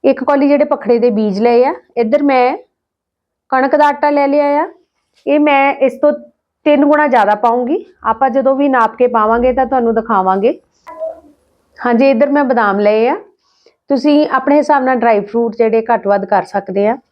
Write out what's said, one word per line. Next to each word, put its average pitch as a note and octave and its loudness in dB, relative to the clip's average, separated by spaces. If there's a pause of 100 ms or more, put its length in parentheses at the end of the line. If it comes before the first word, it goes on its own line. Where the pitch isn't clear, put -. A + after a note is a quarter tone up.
ਇੱਕ C4 0
ਕੌਲੀ C#4+ 0
ਜਿਹੜੇ C#4+ 2
ਭਖੜੇ A#3+ -2
ਦੇ A#3+ 0
ਬੀਜ G#3 -2
ਲਏ A#3+ 2
ਆ। D#4 -2 (240)
ਇੱਧਰ A#3+ 0
ਮੈਂ C4+ 0 (920)
ਕਣਕ C4 0
ਦਾ D4 4
ਆਟਾ C#4+ -2
ਲੈ C#4+ 0
ਲਿਆ C#4+ 0
ਆ, G4 -8 (560)
ਇਹ D4 2
ਮੈਂ C#4 2
ਇਸ C4+ 0
ਤੋਂ D4 2 (520)
ਤਿੰਨ D4 2
ਗੁਣਾ D4 2
ਜ਼ਿਆਦਾ G#3+ 2
ਪਾਉਂਗੀ। B3 -2 (180)
ਆਪਾਂ A3+ -2
ਜਦੋਂ C4+ 0
ਵੀ C#4+ 0
ਨਾਪ A#3+ 0
ਕੇ B3 0
ਪਾਵਾਂਗੇ, A#3 0
ਤਾਂ C4 0
ਤੁਹਾਨੂੰ A#3+ -2
ਦਿਖਾਵਾਂਗੇ। G#3+ -2 (1200)
ਹਾਂਜੀ, A#3+ 2
ਇੱਧਰ C4 0
ਮੈਂ C#4+ 0
ਬਦਾਮ A3 0
ਲਏ G#3+ 0
ਆ। D4 -2 (720)
ਤੁਸੀਂ D4 0
ਆਪਣੇ C#4 0
ਹਿਸਾਬ D4 0
ਨਾਲ C4 0
ਡਰਾਈ A#3 0
ਫਰੂਟ A3+ -4
ਜਿਹੜੇ A3+ 0 (100)
ਘੱਟ G3+ -4
ਵੱਧ G3+ 0
ਕਰ F#3+ 0
ਸਕਦੇ G3 -4
ਆ। A3+ -2 (140)